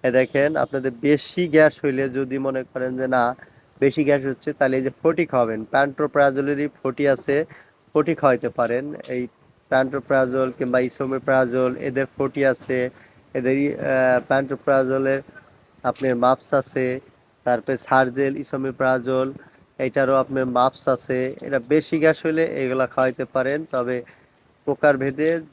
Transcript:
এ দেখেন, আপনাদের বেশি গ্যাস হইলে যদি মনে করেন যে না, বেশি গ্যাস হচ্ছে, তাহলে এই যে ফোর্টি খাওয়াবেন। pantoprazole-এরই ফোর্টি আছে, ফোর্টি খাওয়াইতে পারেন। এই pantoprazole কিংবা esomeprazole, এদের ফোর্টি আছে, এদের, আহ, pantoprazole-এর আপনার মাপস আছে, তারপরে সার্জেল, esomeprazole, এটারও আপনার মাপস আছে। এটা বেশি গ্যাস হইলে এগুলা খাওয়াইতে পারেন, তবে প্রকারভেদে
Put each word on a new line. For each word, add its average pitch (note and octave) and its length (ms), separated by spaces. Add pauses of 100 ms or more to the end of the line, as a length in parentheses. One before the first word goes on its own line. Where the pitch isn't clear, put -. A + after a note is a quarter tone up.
এ - 40
দেখেন, C3 380 (140)
আপনাদের C3 280 (160)
বেশি D3 360 (120)
গ্যাস D#3 180 (100)
হইলে C3+ 200 (140)
যদি C3+ 200 (100)
মনে C3 160
করেন B2+ 360
যে C3 80
না, B2+ 160 (600)
বেশি C#3 200
গ্যাস C#3+ 260
হচ্ছে, C3+ 280
তাহলে C3 220
এই C3 80
যে C3 40 (100)
ফোর্টি E3 300
খাওয়াবেন। A2+ 280 (140)
pantoprazole-এরই C#3 960 (120)
ফোর্টি C3+ 240 (120)
আছে, C#3 200 (560)
ফোর্টি D3+ 300
খাওয়াইতে B2+ 280
পারেন। A#2+ 340 (320)
এই B2 80 (480)
pantoprazole C3 880
কিংবা B2+ 220 (100)
esomeprazole, C3 840 (120)
এদের C3+ 280
ফোর্টি C#3 260 (120)
আছে, B2+ 240 (600)
এদের, C3 200
আহ, C3 600 (100)
pantoprazole-এর C3+ 920 (640)
আপনার C3 320
মাপস B2 380
আছে, C3+ 320 (600)
তারপরে B2 320
সার্জেল, C3+ 560 (100)
esomeprazole, C3 880 (460)
এটারও C3+ 360
আপনার C3 300
মাপস B2+ 420
আছে। B2+ 320 (260)
এটা C#3 140 (140)
বেশি D#3 300
গ্যাস D#3+ 220
হইলে D#3+ 180 (180)
এগুলা C3 260
খাওয়াইতে C3 380
পারেন, C3+ 340 (140)
তবে B2+ 220 (680)
প্রকারভেদে C#3 640 (240)